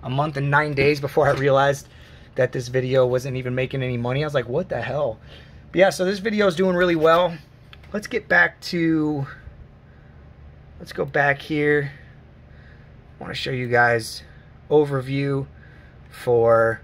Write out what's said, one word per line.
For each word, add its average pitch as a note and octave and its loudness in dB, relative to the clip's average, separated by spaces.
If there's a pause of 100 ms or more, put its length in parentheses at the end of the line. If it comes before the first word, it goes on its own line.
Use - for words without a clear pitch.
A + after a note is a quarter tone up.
a B2 -10
month C#3+ -2
and C#3+ -2
nine D3 0
days C#3 2
before C#3+ 2
I C#3 4
realized C#3 2 (480)
that B2+ 0
this B2 -6
video B2+ 2
wasn't B2+ -2
even B2+ -6
making C3 -4
any B2+ -4
money. B2+ -2
I D#3 -4
was C#3+ -8
like, A#2+ -2
"What B2+ -4
the B2 -6
hell?" C3 -4 (520)
But E3 -2
yeah, F#3+ 6
so F#3 -4
this G3 -2
video G#3 0
is E3+ 0
doing F#3 2
really F3 2
well. E3 2 (560)
Let's G#3 -6
get - -6
back F3 2
to, D#3 -2 (1500)
let's - -16
go F3 -4
back C#3 -2
here. D3 0 (1300)
I - -14
wanna - -12
show C#3 -6
you B2+ -4
guys A#2+ 2 (460)
overview C#3 0 (640)
for A2+ 2